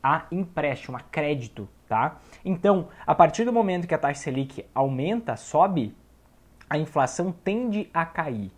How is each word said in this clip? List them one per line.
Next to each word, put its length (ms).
a 280
empréstimo, 640
a 60
crédito, 680
tá? 320
Então, 440
a 80
partir 320
do 60
momento 360
que 60
a 40
taxa 220
Selic 540
aumenta, 640
sobe, 600
a 80
inflação 560
tende 640
a 100
cair 540